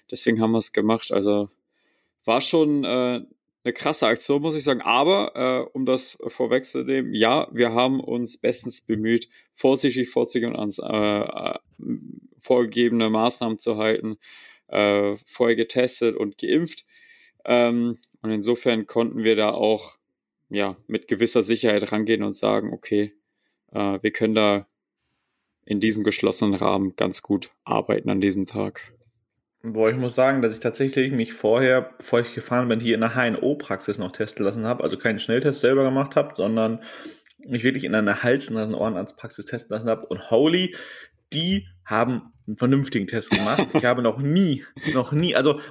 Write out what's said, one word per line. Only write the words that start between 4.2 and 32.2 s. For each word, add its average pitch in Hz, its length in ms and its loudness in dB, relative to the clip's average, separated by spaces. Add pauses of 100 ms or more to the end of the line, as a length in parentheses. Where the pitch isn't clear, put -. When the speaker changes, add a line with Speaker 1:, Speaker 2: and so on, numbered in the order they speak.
Speaker 1:
muss 156 140 -2
ich 139 80 -6
sagen. 131 160 0
Aber, 151 560 2
äh, 127 360 -2
um 131 140 -4
das 131 400 -2
vorwegzunehmen, 127 880 -4
ja, 117 380 2
wir 117 200 2
haben 131 280 2
uns 120 360 -6
bestens - 440 -4
bemüht, 113 480 0 (260)
vorsichtig 131 560 2
vorzugehen 117 420 -2
und 113 60 -8
ans, 104 200 -6
äh, - 100 -8
äh, 104 680 -2 (800)
vorgegebene 117 720 2
Maßnahmen 113 480 0
zu 110 180 -2
halten, 110 400 -2 (520)
äh, 101 460 2 (120)
vorher 117 300 2
getestet 120 600 0
und 104 220 -6
geimpft. - 460 -2 (600)
Ähm, 120 540 2 (220)
und 110 100 -4
insofern 110 560 0
konnten 117 360 -2
wir 110 140 4
da 107 140 2
auch, 107 460 0 (520)
ja, 98 280 -4 (100)
mit - 220 -4
gewisser 113 340 2
Sicherheit 104 500 0
rangehen 107 300 0
und 104 120 -4
sagen, 104 380 0
okay, 104 420 -2 (580)
äh, 101 300 -2
wir 110 80 0
können 110 240 0
da 104 320 2 (1000)
in 107 140 -2
diesem 107 240 0
geschlossenen 101 520 0
Rahmen 98 420 0
ganz 98 260 -2
gut - 280 -2 (120)
arbeiten 107 480 -2
an 98 100 0
diesem 98 260 0
Tag. - 460 -8 (680)
Speaker 2:
Boah, 110 280 2
ich 127 60 0
muss 123 200 -4
sagen, 131 260 4
dass 107 120 2
ich - 60 -14
tatsächlich 135 520 0
mich 117 220 -2
vorher, 127 640 2
bevor - 220 0
ich 120 160 -2